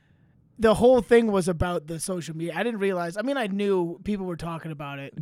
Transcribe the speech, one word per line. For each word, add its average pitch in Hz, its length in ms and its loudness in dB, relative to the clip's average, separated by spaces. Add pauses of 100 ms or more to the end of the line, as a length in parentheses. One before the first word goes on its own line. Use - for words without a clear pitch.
(600)
the 220 160 6
whole 240 260 6
thing 233 300 4
was 190 160 2
about 175 400 -2
the 165 120 -8
social 165 360 -6
media. 165 200 -6
I 180 80 -2
didn't 226 160 -4
realize. 180 360 -2
I 208 60 -4
mean, 269 160 -2
I 247 100 -2
knew 190 560 0
people 196 220 -4
were 175 100 -6
talking 160 360 -10
about 143 280 -12
it. 139 220 -14